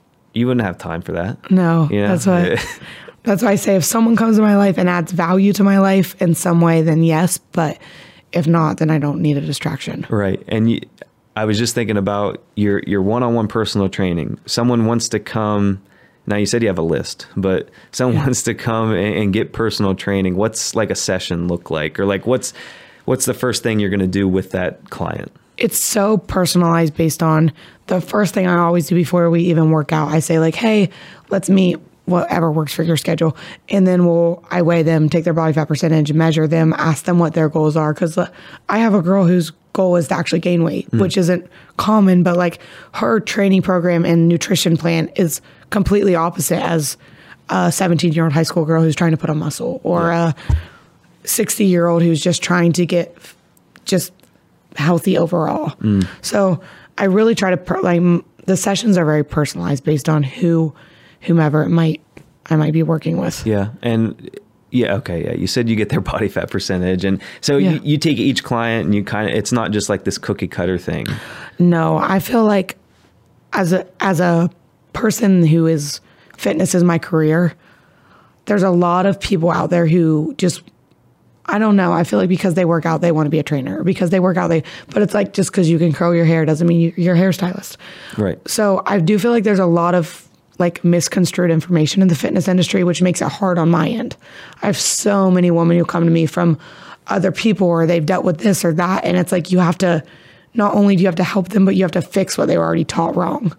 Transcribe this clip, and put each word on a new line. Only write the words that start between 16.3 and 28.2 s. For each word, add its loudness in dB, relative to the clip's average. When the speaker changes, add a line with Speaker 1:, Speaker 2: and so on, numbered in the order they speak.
Speaker 1:
you 0
said -2
you 2
have -2
a -2
list, -4
but -2
someone 0
Speaker 2:
Yeah. 0
Speaker 1:
wants -2
to -2
come -2
and, -2
and 0
get -4
personal -2
training. -2
What's, -4
like, -2
a -4
session -4
look -6
like? -4
Or, -2
like, -2
what's, -2
what's -2
the -2
first -4
thing 0
you're 0
gonna 0
do 0
with -2
that -6
client? -10
Speaker 2:
It's -4
so 0
personalized 0
based -2
on 2
the -2
first -2